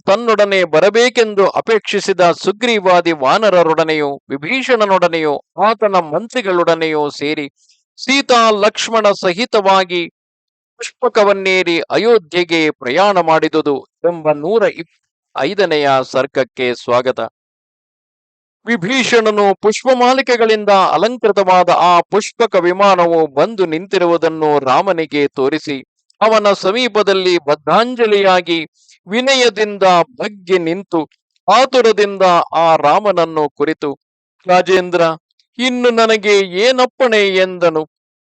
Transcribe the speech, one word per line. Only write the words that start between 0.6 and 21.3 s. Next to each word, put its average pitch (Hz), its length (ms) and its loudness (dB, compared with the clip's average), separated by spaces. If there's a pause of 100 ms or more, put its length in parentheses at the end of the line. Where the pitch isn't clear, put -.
ಬರಬೇಕೆಂದು 202 840 2
ಅಪೇಕ್ಷಿಸಿದ 196 720 -2
ಸುಗ್ರೀವಾದಿ 185 920 0
ವಾನರರೊಡನೆಯೂ 160 1160 0
ವಿಭೀಷಣನೊಡನೆಯೂ 175 1120 -2 (240)
ಆತನ 214 320 0
ಮಂತ್ರಿಗಳೊಡನೆಯೂ 165 1120 -2
ಸೇರಿ 147 380 -8 (480)
ಸೀತಾ 254 540 0
ಲಕ್ಷ್ಮಣ 214 560 -2 (140)
ಸಹಿತವಾಗಿ 190 880 -2 (680)
ಪುಷ್ಪಕವನ್ನೇರಿ 190 1040 0
ಅಯೋಧ್ಯೆಗೆ 165 920 0
ಪ್ರಯಾಣ 175 500 0
ಮಾಡಿದುದು 156 600 0
ಎಂಬ 160 520 -4
ನೂರ 175 300 -2
ಇಪ್-, - 480 -6 (280)
ಐದನೆಯ 156 520 0 (120)
ಸರ್ಗಕ್ಕೆ 131 720 -4
ಸ್ವಾಗತ. 123 460 -2 (1500)
ವಿಭೀಷಣನು 214 880 0
ಪುಷ್ಪಮಾಲಿಕೆಗಳಿಂದ 240 1160 0
ಅಲಂಕೃತವಾದ 190 1000 2